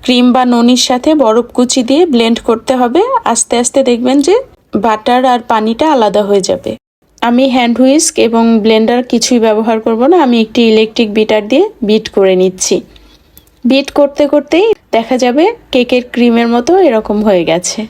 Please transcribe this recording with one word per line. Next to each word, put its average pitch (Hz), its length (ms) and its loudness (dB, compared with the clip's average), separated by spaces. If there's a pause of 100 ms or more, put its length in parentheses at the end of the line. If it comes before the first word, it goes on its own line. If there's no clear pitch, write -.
ক্রিম 247 300 2
বা 254 120 2
ননির 247 440 2
সাথে 254 260 0
বরফ 233 380 0
কুচি 254 300 0
দিয়ে 262 240 0
ব্লেন্ড 233 320 0 (100)
করতে 233 260 -2
হবে। 247 260 -2 (240)
আস্তে 233 380 -4
আস্তে 269 200 -2
দেখবেন 247 380 0
যে 349 140 0 (400)
বাটার 233 520 0
আর 247 220 0
পানিটা 226 440 -2
আলাদা 208 300 0
হয়ে 202 260 0
যাবে। 185 220 -4 (520)
আমি 240 260 2
হ্যান্ড 240 300 0
হুইস্ক 262 400 2
এবং 226 260 0 (160)
ব্লেন্ডার 220 400 2 (120)
কিছুই 240 340 0
ব্যবহার 220 340 0
করব 226 260 -2
না, 349 160 4
আমি 240 180 0
একটি 220 280 -2
ইলেকট্রিক 220 440 0
বিটার 214 360 0
দিয়ে 277 160 2 (180)
বিট 220 240 0 (100)
করে 190 200 2
নিচ্ছি। 185 400 -2 (880)
বিট 269 260 0
করতে 285 420 0
করতেই 311 340 0 (260)
দেখা 233 240 -2
যাবে 247 280 0 (260)
কেকের 247 320 -2 (100)
ক্রিমের 233 360 0
মতো 240 300 -2
এরকম 220 440 0
হয়ে 190 220 0
গেছে। 165 460 -4